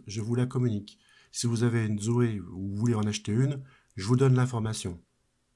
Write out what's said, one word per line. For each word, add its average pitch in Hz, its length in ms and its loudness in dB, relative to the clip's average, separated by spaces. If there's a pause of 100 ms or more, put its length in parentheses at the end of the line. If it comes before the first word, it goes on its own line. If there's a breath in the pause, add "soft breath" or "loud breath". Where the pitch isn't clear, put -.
je 104 120 -8
vous 113 160 -2
la 123 120 0
communique. 123 520 -4 (320 soft breath)
Si - 160 -4
vous 117 160 2
avez 117 220 2
une 107 140 -2
Zoé 113 420 2
ou 92 280 -8
vous 98 60 -6
voulez 113 200 2
en 107 80 0
acheter 104 280 -2
une, 135 320 0 (320 loud breath)
je 95 100 -8
vous 123 120 4
donne 135 180 6
l'information. 110 680 -2 (540)